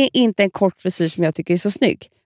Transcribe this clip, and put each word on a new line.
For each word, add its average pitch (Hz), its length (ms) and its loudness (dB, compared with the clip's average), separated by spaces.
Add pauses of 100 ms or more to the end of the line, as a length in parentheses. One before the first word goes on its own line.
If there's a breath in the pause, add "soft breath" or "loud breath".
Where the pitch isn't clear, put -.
är 254 100 2
inte 226 300 2
en 196 80 0
kort - 300 -2
frisyr 175 280 -2
som 175 140 -4
jag 160 120 0
tycker 175 180 -4
är 175 40 0
så 202 140 -4
snygg. - 360 -2 (180)